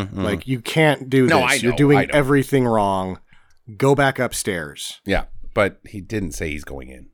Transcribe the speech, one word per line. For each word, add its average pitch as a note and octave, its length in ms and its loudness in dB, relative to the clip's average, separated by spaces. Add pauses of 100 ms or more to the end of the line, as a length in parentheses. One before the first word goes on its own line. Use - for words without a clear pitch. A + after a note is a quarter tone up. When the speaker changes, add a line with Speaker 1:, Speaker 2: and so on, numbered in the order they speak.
(160)
Speaker 1:
mm-hmm. F#2+ 80 -4
Speaker 2:
Like, G2+ 240 -4
you C3 140 -2
can't D3 480 0
do C3 160 4
Speaker 1:
No, D3 160 4
Speaker 2:
this. B2 100 2
Speaker 1:
I - 40 2
Speaker 2:
You're B2 160 0
Speaker 1:
know, A2 60 -2
Speaker 2:
doing C#3+ 200 6
Speaker 1:
I G2 80 2
know. - 80 -8
Speaker 2:
everything C#3 520 2
wrong. G2 540 0 (560)
Go C#3 200 2
back C3+ 240 0
upstairs. F2 840 -6
Speaker 1:
Yeah, F#2+ 200 0 (280)
but G2 320 0
he G#2 140 -14
didn't F#2+ 340 -6
say E2 180 -6
he's D2 120 -8
going C2+ 260 -14
in. B1+ 240 -20